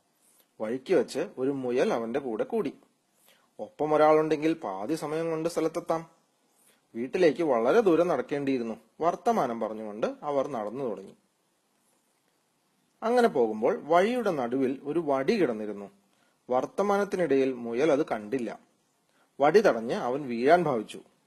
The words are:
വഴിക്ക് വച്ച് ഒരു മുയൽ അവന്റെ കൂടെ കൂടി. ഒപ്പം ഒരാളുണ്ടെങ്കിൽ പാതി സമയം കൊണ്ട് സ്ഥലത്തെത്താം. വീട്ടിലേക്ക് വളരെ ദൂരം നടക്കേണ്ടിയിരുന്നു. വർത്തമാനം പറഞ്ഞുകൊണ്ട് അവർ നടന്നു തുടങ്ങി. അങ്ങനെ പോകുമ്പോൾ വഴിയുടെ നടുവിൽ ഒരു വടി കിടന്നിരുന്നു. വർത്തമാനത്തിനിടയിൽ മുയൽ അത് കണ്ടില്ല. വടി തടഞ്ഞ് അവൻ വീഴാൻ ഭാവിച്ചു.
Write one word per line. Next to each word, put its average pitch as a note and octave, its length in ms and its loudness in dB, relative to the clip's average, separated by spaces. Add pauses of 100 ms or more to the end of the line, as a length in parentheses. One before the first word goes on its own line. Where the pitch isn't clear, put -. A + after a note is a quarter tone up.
(640)
വഴിക്ക് C3 320 -4
വച്ച് C3+ 440 0
ഒരു C3 120 -2
മുയൽ C3+ 440 0
അവന്റെ A#2+ 260 -4
കൂടെ A#2+ 240 -4
കൂടി. F3 300 -4 (840)
ഒപ്പം D3 340 -4
ഒരാളുണ്ടെങ്കിൽ D#3 600 4
പാതി A2 420 -6
സമയം D#3+ 340 -4
കൊണ്ട് D#3+ 200 -2
സ്ഥലത്തെത്താം. E3 680 -4 (760)
വീട്ടിലേക്ക് D3+ 480 2
വളരെ C3 360 4
ദൂരം F3 280 4
നടക്കേണ്ടിയിരുന്നു. C3 720 -2 (220)
വർത്തമാനം E3+ 580 0
പറഞ്ഞുകൊണ്ട് A2 640 -6
അവർ C#3+ 240 -2
നടന്നു A#2 360 -8
തുടങ്ങി. G2 340 -10 (1900)
അങ്ങനെ A#3 240 4
പോകുമ്പോൾ A2+ 560 0
വഴിയുടെ G3 480 2
നടുവിൽ C3+ 520 -2
ഒരു D#3 220 -2
വടി C#3 300 0
കിടന്നിരുന്നു. G#2+ 560 -4 (580)
വർത്തമാനത്തിനിടയിൽ D#3+ 1040 0
മുയൽ A#2+ 380 -2
അത് C#3 140 2
കണ്ടില്ല. G#2+ 540 -6 (800)
വടി D#3 200 6
തടഞ്ഞ് C3 340 2
അവൻ C#3 340 -4
വീഴാൻ C3+ 360 4
ഭാവിച്ചു. A2+ 380 -4 (240)